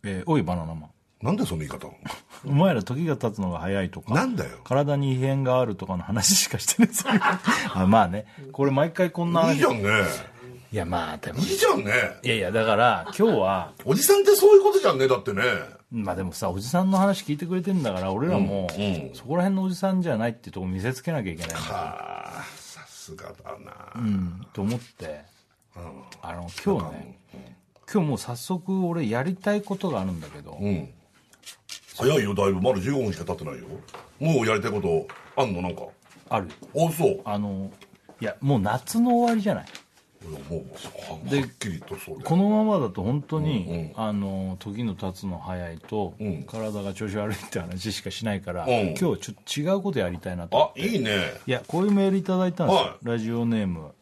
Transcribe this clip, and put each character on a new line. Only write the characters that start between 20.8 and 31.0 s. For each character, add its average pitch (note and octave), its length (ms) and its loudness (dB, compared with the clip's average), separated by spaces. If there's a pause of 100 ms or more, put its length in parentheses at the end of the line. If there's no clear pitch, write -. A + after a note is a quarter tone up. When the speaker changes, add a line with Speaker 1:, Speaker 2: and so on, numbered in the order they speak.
Speaker 1:
せ A#2+ 120 -2
つ C3 100 -10
け E3+ 100 -4
な C#3+ 100 -2
き F#2+ 80 -4
ゃ - 20 -8
い D#2 40 -8
け E2+ 100 -10
な E2 60 -8
い - 20 -8
な。 E2 60 -6
Speaker 2:
は G1+ 800 -8
あ、 - 20 -12 (140)
さ - 300 -18
す - 280 -18
が - 180 -16 (100)
だ - 180 -14
な。 - 340 -20
Speaker 1:
う A#2 100 -10
ん、 F#2+ 480 -2
と - 80 -8
思 A2 160 -2
っ A#2 40 -6
て。 D#2 420 -14 (540)
Speaker 2:
う - 20 -16
ん。 F2 40 -12 (380)
Speaker 1:
あ F2 140 -12
の、 F2 160 -12 (120)
今 - 20 -
日 G3+ 60 0
ね、 F#3+ 40 2
Speaker 2:
な - 0 -
ん A#2 60 -2
か、 D#2 120 -8 (420)
う - 20 -18
ん。 - 40 -18 (520)
Speaker 1:
今 G#3 100 2
日 D3+ 60 2
も C#3 80 0
う - 20 -6
早 B2 180 -8
速 F#3 500 -4
俺 E3 220 -2
や A#2 140 0
り F3+ 140 -2
た G#3 180 0
い G#3 80 -2
こ G3 140 -6
と F#3+ 120 -4
が A#2+ 120 0
あ F#2+ 40 -2
る F#2+ 60 -2
ん E2+ 100 -6
だ D#2 60 -14
け D2 160 -16
ど。 - 180 -16
Speaker 2:
う G2+ 80 -2
ん。 D#2 220 -2 (1040)